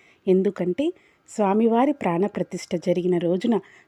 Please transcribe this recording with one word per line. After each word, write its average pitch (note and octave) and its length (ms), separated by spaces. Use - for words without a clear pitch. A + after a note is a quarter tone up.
ఎందుకంటే F#3+ 640
స్వామివారి A3+ 640
ప్రాణప్రతిష్ఠ F#3 840
జరిగిన F3 420
రోజున F3+ 420